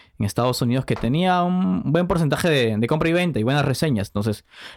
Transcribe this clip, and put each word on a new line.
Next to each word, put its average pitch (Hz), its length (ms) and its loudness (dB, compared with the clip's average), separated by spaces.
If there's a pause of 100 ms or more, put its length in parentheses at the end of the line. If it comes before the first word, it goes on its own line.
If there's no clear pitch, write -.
(200)
en 107 60 0
Estados 123 360 0
Unidos 127 240 0
que 120 100 -2
tenía 175 480 0
un 180 480 0
buen 175 160 0
porcentaje 170 420 0
de, 117 280 2
de 117 100 2
compra 160 220 0
y 165 40 2
venta 170 260 0
y 107 40 0
buenas 139 220 2
reseñas. 131 440 0
Entonces, 104 360 -4 (320)